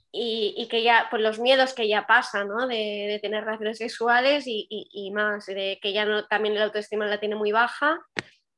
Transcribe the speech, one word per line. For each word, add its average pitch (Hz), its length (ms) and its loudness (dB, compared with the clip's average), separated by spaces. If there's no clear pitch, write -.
Y, 220 440 -2
y 233 100 -6
que 226 140 0
ya, 233 280 6
pues 226 120 0
los 214 160 0
miedos 262 360 4
que 220 140 0
ya 208 180 0
pasa, 220 380 4
¿no? 220 220 -2
De, 214 420 -4
de 208 140 -4
tener 214 220 -4
relaciones 220 340 -4
sexuales 247 680 2
y, 220 220 -6
y, 214 240 -10
y 196 180 -10
más, 208 360 -2
de 196 340 -4
que 202 140 -2
ya 208 100 0
no, 208 220 0
también 208 280 0
la 214 100 2
autoestima 214 420 -2
la 208 140 -2
tiene 214 140 -2
muy 214 180 -2
baja 262 460 2